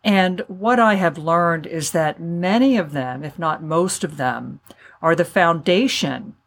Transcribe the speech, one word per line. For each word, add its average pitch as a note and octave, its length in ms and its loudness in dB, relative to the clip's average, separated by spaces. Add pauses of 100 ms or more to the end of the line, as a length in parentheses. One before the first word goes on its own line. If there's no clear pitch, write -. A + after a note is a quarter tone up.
And F#3 440 2
what G#3+ 320 0
I G#3+ 160 6
have E3+ 220 0
learned E3 480 0
is D#3+ 260 -6
that D#3 300 -2
many F#3+ 560 2
of D#3+ 140 -2
them, C3+ 320 -6
if D3 160 -12
not E3 240 -4
most E3+ 400 0
of D3+ 140 -8
them, B2+ 420 -4 (420)
are E3 140 4
the E3 100 2
foundation F3 1080 0 (120)